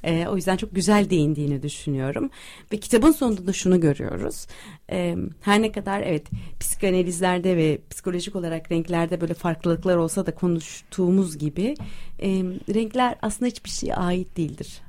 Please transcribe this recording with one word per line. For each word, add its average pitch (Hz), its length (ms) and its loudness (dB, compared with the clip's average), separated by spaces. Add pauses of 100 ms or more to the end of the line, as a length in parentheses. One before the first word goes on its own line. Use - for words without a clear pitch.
E, 165 220 2
o 202 100 0
yüzden 185 200 2
çok 208 180 -6
güzel 202 360 4
değindiğini 147 520 2
düşünüyorum. 143 680 -2 (420)
Ve 214 40 -4
kitabın 247 360 6
sonunda 214 340 0
da 190 60 0
şunu 185 280 4
görüyoruz. - 640 -2 (440)
E, 175 260 -2 (240)
her 208 220 4
ne 214 100 0
kadar 196 280 -4
evet, 156 260 -2 (340)
psikanalizlerde 180 960 2
ve 156 220 4 (120)
psikolojik 180 460 -6
olarak 165 360 -4
renklerde 170 480 0
böyle 170 140 -2
farklılıklar 170 600 2
olsa 165 300 0
da - 80 -2
konuştuğumuz 175 1040 0
gibi, 175 360 -2 (480)
e, 202 60 0 (460)
renkler 233 480 2
aslında 226 260 0
hiçbir 240 220 -8
şeye - 240 -4
ait 180 420 -2
değildir. 147 520 -6